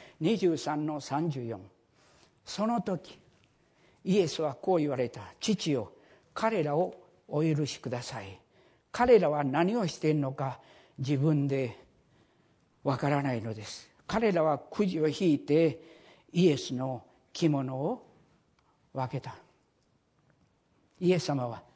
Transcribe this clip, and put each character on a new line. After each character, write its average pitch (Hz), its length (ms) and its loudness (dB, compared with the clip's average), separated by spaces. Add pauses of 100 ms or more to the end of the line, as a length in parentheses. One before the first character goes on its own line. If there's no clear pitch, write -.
(200)
二 196 180 2
十 170 180 2
三 151 300 -4
の 151 140 -6
三 151 280 -2
十 135 160 -4
四。 113 160 -8 (840)
そ 208 240 -4
の 240 120 0
時、 - 380 -6 (840)
イ 190 140 2
エ 175 100 4
ス - 140 -6
は 147 120 -2
こ 185 220 0
う - 20 4
言 147 120 0
わ 131 60 -4
れ 123 120 0
た。 117 140 -16 (180)
父 180 320 -2
よ、 117 200 -4 (420)
彼 220 280 0
ら 143 140 -2
を 180 180 0 (320)
お 147 160 -2
許 156 240 0
し - 140 -8
く - 80 -8
だ 120 140 -6
さ 113 200 -12
い。 98 160 -16 (540)
彼 247 260 6
ら 170 120 2
は 147 140 0
何 165 320 2
を 220 100 0
し 156 100 -6
て 156 140 0
い 156 40 4
る 151 60 2
の 135 120 -2
か、 135 280 -6 (380)
自 139 180 -2
分 143 320 2
で 135 280 -2 (1080)
わ 131 160 0
か 143 100 0
ら 143 140 2
な 135 120 -2
い 113 60 -4
の 110 140 -6
で 107 100 -14
す。 - 260 -16 (160)
彼 220 240 2
ら 170 120 2
は 151 160 2
く - 280 -2
じ 180 140 -2
を 156 80 4
引 160 240 2
い 139 60 4
て、 156 420 2 (520)
イ 180 160 6
エ 143 80 4
ス - 180 -6
の 127 300 -6 (280)
着 170 160 2
物 135 280 0
を 175 300 -6 (840)
分 131 180 -4
け 139 100 -6
た。 - 160 -14 (1600)
イ 180 120 4
エ 180 60 4
ス - 60 -4
様 131 240 -2
は、 113 140 -12 (140)